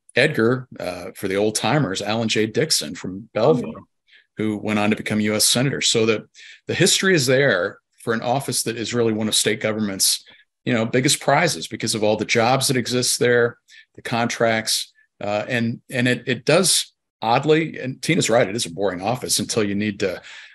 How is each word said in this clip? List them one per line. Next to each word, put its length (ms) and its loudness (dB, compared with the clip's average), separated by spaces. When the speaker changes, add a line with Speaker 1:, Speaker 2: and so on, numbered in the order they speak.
Speaker 1:
Edgar, 540 2
uh, 340 -8
for 140 -6
the 80 -2
old 180 0
timers, 460 0
Alan 260 -2
J. 180 2
Dixon 480 -2
from 400 -12
Belleville, 440 2
Speaker 2:
Oh. 80 -18
Speaker 1:
who 220 -2
went 220 -2
on 100 2
to 80 2
become 240 -2
U 140 0
S 100 2
Senator. 340 2
So 260 2
the, 220 0
the 60 -2
history 420 2
is 100 2
there 540 2
for 140 -4
an 80 -4
office 420 -2
that 120 -4
is 180 -6
really 200 2
one 160 -2
of 60 0
state 260 0
government's, 640 -2
you 80 0
know, 120 2
biggest 340 2
prizes 480 2
because 280 -6
of 80 -4
all 140 4
the 80 -2
jobs 420 2
that 100 0
exist 420 -2
there, 380 2
the 60 -20
contracts, 920 -2
uh, 280 -4
and, 420 -2
and 180 0
it, 200 0
it 180 -4
does 480 2
oddly, 580 2
and 220 -8
Tina's 280 0
right, 180 4
it 80 -4
is 120 -4
a 40 -12
boring 300 -4
office 380 -2
until 240 -2
you 100 -2
need 280 -4
to, 200 -4